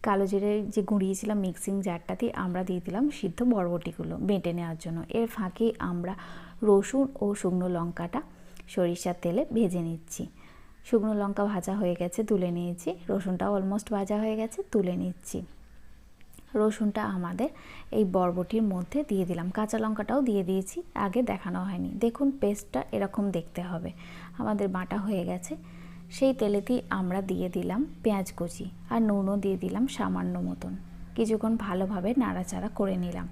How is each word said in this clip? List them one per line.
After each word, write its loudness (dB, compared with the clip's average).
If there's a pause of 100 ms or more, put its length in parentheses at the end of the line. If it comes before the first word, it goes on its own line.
কালো 4
জিরে 2
যে 0
গুঁড়িয়েছিলাম 2
মিক্সিং -2
জারটাতে, -2
আমরা -2
দিয়ে -2
দিলাম 0
সিদ্ধ -4
বরবটিগুলো 0
বেটে 0
নেওয়ার -4
জন্য। -6
এর 2
ফাঁকে 0
আমরা -2 (480)
রসুন 6 (120)
ও 2
শুকনো 2
লঙ্কাটা -2 (460)
সরিষার 2
তেলে 2
ভেজে 2
নিচ্ছি। -6 (580)
শুকনো 4
লঙ্কা 2
ভাজা 0
হয়ে 2
গেছে, -2
তুলে 2
নিয়েছি। -2 (140)
রসুনটাও 0
almost 0
ভাজা 0
হয়ে 0
গেছে, -4 (100)
তুলে 4
নিচ্ছি। -6 (1120)
রসুনটা 2
আমাদের -2 (420)
এই 4
বরবটির 2
মধ্যে 0
দিয়ে 2
দিলাম। -2
কাঁচা 0
লঙ্কাটাও 0
দিয়ে 2
দিয়েছি, -2 (120)
আগে 0
দেখানো -2
হয়নি। -2
দেখুন 2
পেস্টটা -2
এরকম 0
দেখতে -4
হবে। -4 (460)
আমাদের 0
বাটা -2
হয়ে 0
গেছে। -4 (540)
সেই 6
তেলেতেই 2
আমরা 0
দিয়ে 0
দিলাম 0 (160)
পেঁয়াজ 2
কুচি -6 (200)
আর 4
নুনও 4
দিয়ে 2
দিলাম 0
সামান্য 0
মতন। -4 (380)
কিছুক্ষণ 2
ভালোভাবে 0
নাড়াচাড়া 0
করে 0
নিলাম। -2